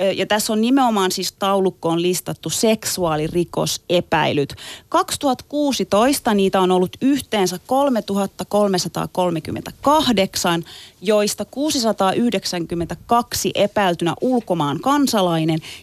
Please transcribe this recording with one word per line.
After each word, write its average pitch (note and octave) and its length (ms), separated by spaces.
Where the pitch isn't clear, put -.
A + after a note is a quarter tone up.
ja F#3 140
tässä G#3+ 260
on G#3+ 80
nimenomaan A3+ 520
siis F#3 200
taulukkoon F#3 680
listattu F3 480
seksuaalirikosepäilyt. E3 2000
Kaksituhatta D4 600
kuusitoista B3 840
niitä F#3+ 260
on F#3 100
ollut F#3 300
yhteensä G#3+ 680
kolmetuhatta G#3 800
kolmesataakolmekymmentäkahdeksan, F#3 2250
joista G#3 440
kuusisataayhdeksänkymmentäkaksi G3 2000
epäiltynä F3+ 680
ulkomaan F3 600
kansalainen F3+ 760